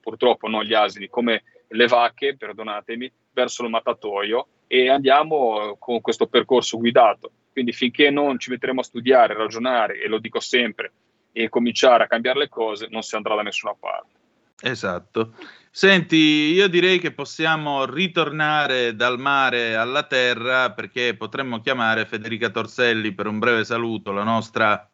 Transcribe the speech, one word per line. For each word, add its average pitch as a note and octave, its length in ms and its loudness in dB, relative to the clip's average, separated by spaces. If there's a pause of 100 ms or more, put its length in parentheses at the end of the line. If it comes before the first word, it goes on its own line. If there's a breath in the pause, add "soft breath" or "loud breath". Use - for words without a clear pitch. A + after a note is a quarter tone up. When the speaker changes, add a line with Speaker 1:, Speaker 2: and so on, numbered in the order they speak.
Speaker 1:
purtroppo A2 480 0
non A2 160 -2
gli G#2+ 100 -2
asini, G2+ 340 0
come A#2+ 340 -2 (260 soft breath)
le A2+ 180 2
vacche, A#2+ 500 2
perdonatemi, G#2+ 720 -10 (220)
verso A#2+ 320 -2
il A#2 60 -4
mattatoio A2 760 -2 (200)
e B2+ 220 4
andiamo C3 880 2
con A#2 220 -4
questo - 260 0
percorso A#2 520 0
guidato. A#2 520 2 (220)
Quindi B2 200 -4
finché C#3+ 380 2
non C#3+ 280 0
ci - 120 -10
metteremo B2+ 300 -4
a B2 40 -2
studiare, A#2+ 500 4
ragionare, A2 680 -2
e G#2 80 -6
lo A2 100 -2
dico A2+ 220 -6
sempre, A#2 500 -2 (400)
e A2+ 180 -4
cominciare A#2+ 540 4
a G#2 60 0
cambiare B2 320 0
le D3 80 -2
cose, A2 420 -6
non A2 120 -8
si - 120 -12
andrà G#2+ 220 -2
da G#2 60 -2
nessuna G#2 360 -8
parte. - 300 -10 (520)
Speaker 2:
Esatto. A2+ 760 -4 (360 loud breath)
Senti, F#3+ 460 2
io D#3 520 4
direi F3+ 300 2
che E3 140 -4
possiamo D3 720 -4
ritornare D3 1120 0
dal A#2+ 220 0
mare B2+ 580 0
alla B2+ 280 0
terra, B2+ 680 0
perché A#2 420 -4
potremmo A#2 460 -8
chiamare A2+ 460 0
Federica A2+ 420 -6
Torselli A2 640 -2
per G2+ 160 -6
un G#2+ 100 -6
breve A2+ 260 2
saluto, A2+ 460 -6
la G2+ 140 -4
nostra A2 680 0